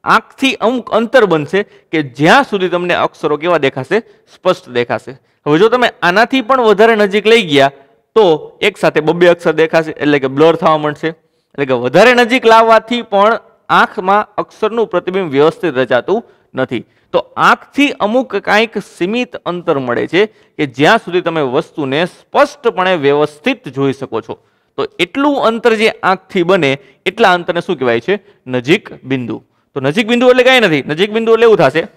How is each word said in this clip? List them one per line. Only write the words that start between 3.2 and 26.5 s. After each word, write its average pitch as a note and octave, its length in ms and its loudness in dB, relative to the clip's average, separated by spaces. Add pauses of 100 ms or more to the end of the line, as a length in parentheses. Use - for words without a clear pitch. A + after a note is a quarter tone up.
કેવા D#3+ 220 -2
દેખાશે? C#3 420 -2 (340)
સ્પષ્ટ - 340 -4
દેખાશે. A#2+ 500 -6 (280)
હવે D3 120 2
જો G#3+ 100 4
તમે A#3+ 240 0 (100)
આનાથી A3+ 400 0
પણ C4 180 0
વધારે A3 360 4
નજીક G#3 300 0
લઈ A3+ 160 4
ગયા C#3 300 2 (420)
તો F3 480 0
એક - 160 -2
સાથે D#3+ 220 0
બબ્બે E3+ 280 2
અક્ષર F3 240 0
દેખાશે, D#3 380 0
એટલે C#3+ 280 -2
કે C3 80 -4
બ્લર D3+ 300 2
થવા D#3+ 220 0
માંડશે. D3+ 300 -6
એટલે - 580 -10
કે C3 60 -2
વધારે C#3+ 420 2
નજીક A#3+ 320 2
લાવવાથી A3+ 560 4
પણ G#3 360 0 (300)
આંખમાં G3 680 0
અક્ષરનું G#3+ 520 -4
પ્રતિબિંબ F3+ 440 -4
વ્યવસ્થિત D3+ 440 0
રચાતું B2+ 500 -2 (300)
નથી. C3 300 -6 (280)
તો - 60 0
આંખથી A#3 840 -2
અમુક A3 360 -2
કાંઈક G#3+ 420 -2
સીમિત F3+ 580 -6
અંતર E3+ 420 -4
મળે B2 280 -4
છે G3 200 0
કે - 400 -10
જ્યાં D3 320 2
સુધી F3 220 -4
તમે E3 200 -4
વસ્તુને C#3 640 -4
સ્પષ્ટપણે F#3 920 -2
વ્યવસ્થિત D3 720 -2
જોઈ C3+ 240 -2
શકો - 280 -8
છો. - 180 -14 (380)
તો C#3 100 -4 (120)
એટલું C4+ 460 -2
અંતર A3+ 300 0
જે A3 160 0
આંખથી F#3 520 -4
બને D#3+ 360 0 (280)